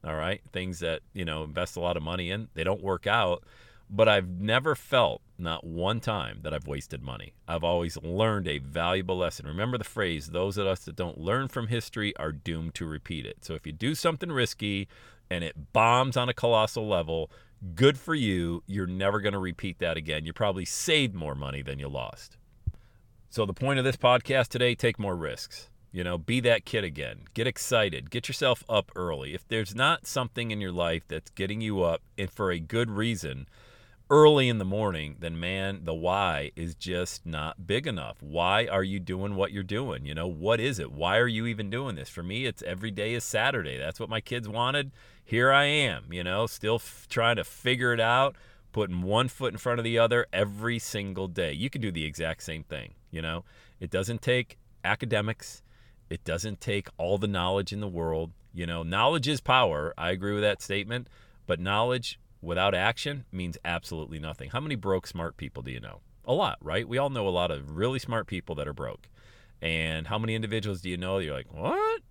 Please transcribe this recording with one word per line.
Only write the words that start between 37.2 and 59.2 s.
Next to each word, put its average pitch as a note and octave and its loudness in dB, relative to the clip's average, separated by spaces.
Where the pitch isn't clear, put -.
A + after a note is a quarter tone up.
not D#2+ -6
big A#2 0
enough. D2+ -6
Why F2 2
are F#2+ 2
you F#2+ -2
doing F#2 -4
what F#2+ 0
you're G2+ -4
doing? F#2+ -4
You D2 -6
know, D#2+ -2
what F#2 2
is B2 0
it? C2+ -6
Why E2+ 2
are A#2+ 6
you A2+ 0
even G#2+ -4
doing B2 -4
this? C2+ -10
For F2 -10
me, G#2 -4
it's - -4
every F#2 -6
day G#2 -2
is A#2 -4
Saturday. G#2+ 0
That's D2+ -6
what A2 -8
my A2+ -2
kids A#2+ -6
wanted. C3 -2
Here B2 4
I C#3 8
am, A2+ 2
you F2 -4
know, F#2+ 0
still A2 0
f-, - -6
trying A#2 4
to F#2+ -2
figure B2 2
it A2+ 2
out, B2+ 4
putting F2+ 0
one G#2+ 2
foot B2 -4
in G#2+ -8
front A#2+ 0
of A2+ -2
the A#2 2
other A#2 6
every G#2 0
single F#2+ -4
day. E2 -2
You G#2+ -2
can - -6
do G#2 -2
the E2 -2
exact D#2+ -4
same D#2+ -8
thing, C2+ -10
you D#2+ -6
know. E2 -4
It F2 -8
doesn't G2 -2
take B2 0
academics. G#2+ -2
It E2 -8
doesn't F2 -4
take G2+ -2
all F2+ 2
the G#2 2
knowledge F#2+ 0
in G#2 -6
the G#2 -4
world. E2 -2
You E2+ -6
know, E2+ -4
knowledge A#2 2